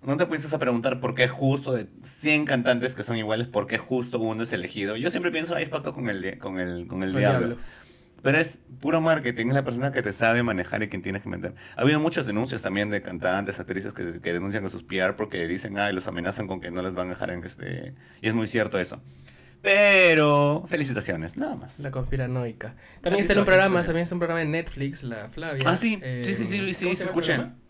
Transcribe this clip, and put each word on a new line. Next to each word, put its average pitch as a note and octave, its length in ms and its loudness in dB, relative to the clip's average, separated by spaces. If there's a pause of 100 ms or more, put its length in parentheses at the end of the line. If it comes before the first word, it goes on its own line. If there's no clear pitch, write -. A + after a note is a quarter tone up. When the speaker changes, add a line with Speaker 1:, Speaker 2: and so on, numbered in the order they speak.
Speaker 1:
¿No C3+ 140 0
te F3 100 2
pones D#3 260 -4
a D#3 60 0
preguntar B2 420 2
por C3 140 -2
qué B2+ 140 4
justo C3+ 440 0
de A2 140 -2 (160)
cien D3+ 420 0
cantantes B2+ 520 2
que G#2 80 -4
son A#2 120 -2
iguales, A2 300 0
por G#2 220 0
qué A2+ 100 -2
justo B2 400 -2
uno A2+ 240 -2
es A2+ 100 -6
elegido? G2+ 440 -4
Yo C#3 140 -2
siempre F3 200 -2
pienso, E3 240 -4
"Ay, E3 100 -2
es D3 40 -12
pacto C#3+ 240 -6
con C3 160 -4
el G2 120 -4
di-, F#2 180 -6
con F#2+ 220 -8
el, F2 280 -4
con F#2 160 -6
el F#2+ 80 -2
Speaker 2:
Con - 20 -4
el - 20 -
Speaker 1:
diablo". - 300 4
Speaker 2:
diablo. A#2+ 100 -4 (640)
Speaker 1:
Pero C#3 180 4
es D#3+ 200 0 (220)
puro D#3 200 2
marketing, C3+ 460 2
es B2+ 80 2
la C#3 100 4
persona C3+ 280 -2
que C3 100 0
te G#2+ 100 -2
sabe A#2 300 4
manejar G#2+ 400 0
y G#2 60 -4
quien G2 140 -8
tienes G2 200 -4
que - 60 -10
meter. F2+ 260 -6 (220)
Ha - 60 0
habido D3+ 180 4
muchas D#3+ 260 0
denuncias A2+ 360 -2
también G2+ 280 0
de G#2 100 -2
cantantes, F#2 600 -2
actrices F#2+ 340 -6
que, E2+ 260 -8
que F2 120 -2
denuncian G2 320 -2
a F#2+ 40 -4
sus - 140 -12
P F#2+ 160 -6
R F#2 160 2
porque F#2 320 -4
dicen, G2 320 -4
"Ay, G2+ 160 0
los F2+ 140 -4
amenazan F#2 400 -4
con F#2 120 -6
que F2 120 -10
no F2+ 100 -4
les F#2 120 -4
van F2+ 120 -4
a F2+ 40 -6
dejar - 200 -6
en F2 140 -8
este", - 500 -10 (260)
y - 80 0
es A2 60 0
muy A2+ 140 0
cierto G#2 320 0
eso. - 200 -6 (600)
Pero, E3 1080 6
felicitaciones, G#2 680 -2
nada - 200 -4
más. - 240 -14
Speaker 2:
La C#3+ 100 -6
conspiranoica. B2+ 840 -4 (260)
También F3 120 2
Speaker 1:
Así G3+ 80 4
Speaker 2:
está F#3 120 2
en G3+ 60 6
un G3+ 40 6
Speaker 1:
soy, - 20 0
Speaker 2:
programa, F#3+ 340 6
Speaker 1:
así E3+ 40 0
soy. E3 40 -2
Speaker 2:
también E3 160 2
está E3+ 100 -6
un F3 60 -2
programa E3 200 0
de D#3+ 60 0
Netflix, D3 560 -4
la A2+ 260 -8
Flavia, D3+ 380 -4
Speaker 1:
Ah, E3+ 100 4
sí, A3 260 0
Speaker 2:
eh, B2+ 220 -6
Speaker 1:
sí, F#3+ 100 -2
sí, A2+ 100 -2
sí, G3 140 -2
sí, - 0 -
Speaker 2:
¿cómo G3 140 -2
se - 20 -4
Speaker 1:
sí, E3+ 100 -4
Speaker 2:
llama F3+ 80 2 (100)
el - 60 -4
Speaker 1:
escuché. D#3+ 260 0
Speaker 2:
programa? A#2+ 220 -4 (140)